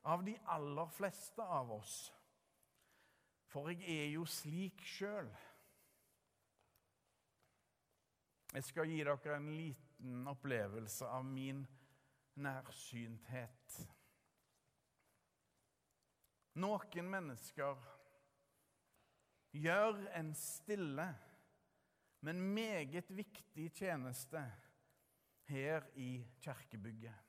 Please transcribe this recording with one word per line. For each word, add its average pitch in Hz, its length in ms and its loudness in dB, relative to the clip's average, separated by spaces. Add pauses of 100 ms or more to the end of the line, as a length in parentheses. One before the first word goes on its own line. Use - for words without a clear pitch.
av 170 200 4
de 214 120 0 (100)
aller 156 480 2
fleste - 480 -2
av 139 320 2
oss. - 220 -6 (1500)
For 147 220 -2
jeg 170 320 0
er 147 100 2
jo 165 160 2
slik 175 560 -2
selv. 190 480 -2 (3250)
Jeg 135 160 -2
skal 160 240 2
gi 156 160 2
dere 143 320 4
en 147 160 -2
liten 127 760 -4
opplevelse 113 760 0
av 127 220 0
min 135 340 -2 (800)
nærsynthet. 123 1400 -6 (2750)
Noen 185 540 2
mennesker 139 720 0 (1700)
gjør 202 460 6 (160)
en 156 180 0
stille, 170 720 0 (1160)
men 165 180 0 (140)
meget 175 600 0
viktig 165 640 -6
tjeneste 147 680 0 (1080)
her 143 460 4
i 127 160 -2 (300)
kirkebygget. 110 880 -8